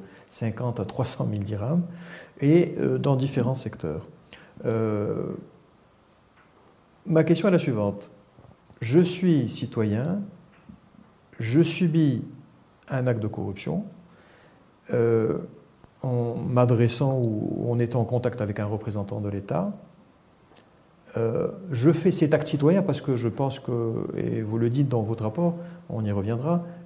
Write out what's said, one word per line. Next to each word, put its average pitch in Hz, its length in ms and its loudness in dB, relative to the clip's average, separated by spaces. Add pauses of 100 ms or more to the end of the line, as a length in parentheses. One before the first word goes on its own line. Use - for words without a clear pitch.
(300)
cinquante 117 500 -4
à 101 60 -2
trois 117 200 -2
cent - 200 -4
mille 107 180 -2
dirhams, 107 400 -2 (560)
et, 165 400 6
euh, 131 180 2
dans 135 200 2
différents 131 360 0
secteurs. 82 540 -6 (580)
Euh, 110 600 0 (1800)
ma 160 180 4
question 170 260 4
est - 20 6
la 175 80 6
suivante. 104 500 -2 (720)
Je 123 220 4
suis 165 480 4
citoyen, 120 720 -2 (1200)
je 117 220 4
subis 160 600 2 (680)
un 127 180 -2
acte 117 140 2
de 107 60 -2
corruption, 101 560 -4 (1080)
euh, 113 460 2 (640)
en 120 320 -2 (140)
m'adressant 123 720 4
ou 113 500 -2
en 117 80 0
étant 120 220 0
en 110 40 0
contact 120 360 -2
avec 104 180 -2
un 107 60 -2
représentant 104 560 -6
de 101 80 -4
l'État, 139 420 -2 (1500)
euh, 117 320 0 (220)
je 131 200 6
fais 170 200 2
cet 151 220 2
acte 147 140 2
citoyen 156 340 2
parce 165 200 -2
que 135 160 -2
je 113 100 -2
pense 131 320 -2
que, 117 340 -4 (240)
et 117 240 -2
vous 110 160 -4
le 117 120 2
dites 135 200 2
dans 123 120 2
votre 110 220 -2
rapport, 170 320 0 (340)
on 110 140 -4
y 101 80 -2
reviendra, 117 520 -2 (220)